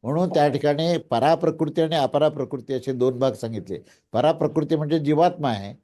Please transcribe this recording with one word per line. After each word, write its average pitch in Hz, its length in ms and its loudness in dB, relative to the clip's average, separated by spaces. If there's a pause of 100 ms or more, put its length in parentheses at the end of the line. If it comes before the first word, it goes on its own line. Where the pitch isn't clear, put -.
म्हणून 165 260 0
त्या 147 180 4
ठिकाणी 147 500 0
पराप्रकृती 156 840 0
आणि 160 140 0
अपराप्रकृती 143 760 -2
असे 131 200 -4
दोन 123 260 0
भाग 131 120 2
सांगितले. 104 480 -8 (320)
पराप्रकृती 151 640 0
म्हणजे 151 240 0
जीवात्मा 151 500 2
आहे 101 340 -6